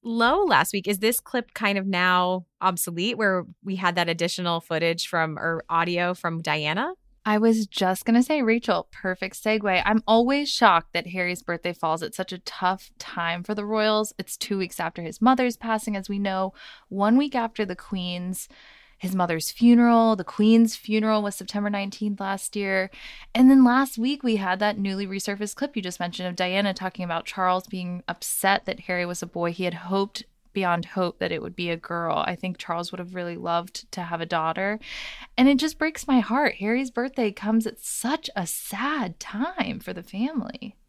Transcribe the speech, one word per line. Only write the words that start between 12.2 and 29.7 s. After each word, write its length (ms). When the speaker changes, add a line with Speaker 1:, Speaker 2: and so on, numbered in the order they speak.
Speaker 2:
a 60
tough 600
time 440
for 120
the 100
royals. 540
It's 180
two 200
weeks 220
after 220
his 200
mother's 340
passing, 400
as 140
we 100
know, 340
one 280
week 160
after 320
the 120
Queen's, 720
his 180
mother's 340
funeral. 680
The 80
Queen's 500
funeral 460
was 140
September 340
nineteenth 500
last 380
year. 320
And 160
then 140
last 340
week, 260
we 140
had 220
that 180
newly 300
resurfaced 480
clip 220
you 40
just 200
mentioned 260
of 80
Diana 380
talking 320
about 200
Charles 420
being 420
upset 560
that 160
Harry 240
was 180
a 40
boy. 260
He 120
had 80